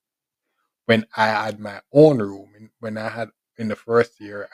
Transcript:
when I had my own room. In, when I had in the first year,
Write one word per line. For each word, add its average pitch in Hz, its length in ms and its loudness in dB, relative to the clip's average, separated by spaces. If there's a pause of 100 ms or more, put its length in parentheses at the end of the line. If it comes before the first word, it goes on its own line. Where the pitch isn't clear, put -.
(840)
when 110 200 2 (100)
I 110 120 2
had 107 320 -4
my 101 220 -14 (120)
own 147 260 6
room. 98 380 -8
In, 107 120 -20 (100)
when 110 180 -10
I 110 120 -8
had 110 200 -8 (280)
in 110 120 -6
the 104 60 -6
first - 440 0
year, 101 340 -14